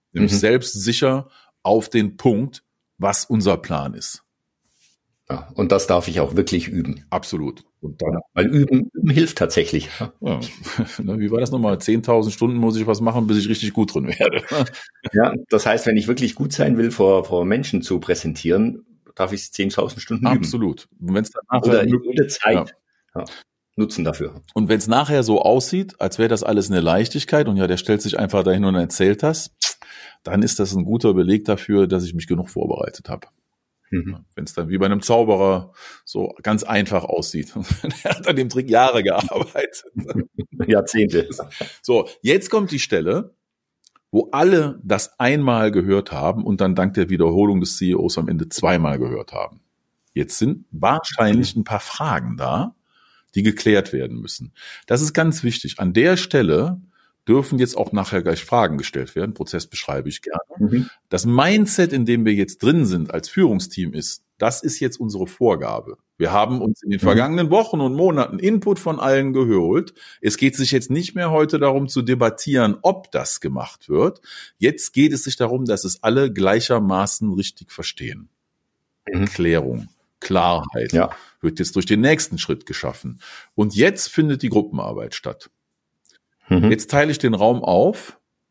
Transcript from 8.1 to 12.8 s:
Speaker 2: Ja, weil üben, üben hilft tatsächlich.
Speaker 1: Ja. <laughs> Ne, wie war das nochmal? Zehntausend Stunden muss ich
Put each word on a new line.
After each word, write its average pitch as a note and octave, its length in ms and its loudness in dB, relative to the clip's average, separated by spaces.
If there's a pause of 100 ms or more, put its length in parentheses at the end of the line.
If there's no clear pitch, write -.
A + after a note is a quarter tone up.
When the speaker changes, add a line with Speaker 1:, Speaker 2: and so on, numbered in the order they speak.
Speaker 2:
Ja, E2+ 60 -4 (140)
weil F2+ 140 0
üben, C#3 460 2
üben - 180 0
hilft D#3+ 260 2
tatsächlich. - 500 -2 (340)
Speaker 1:
Ja. C#2 180 -4 (300)
<laughs> - 340 -6
Ne, G2+ 160 -4
wie G#2 100 -2
war A2+ 100 0
das B2+ 120 0
nochmal? A2 280 0
Zehntausend A2 540 2
Stunden A#2+ 240 0
muss A2+ 200 2
ich A2 100 -2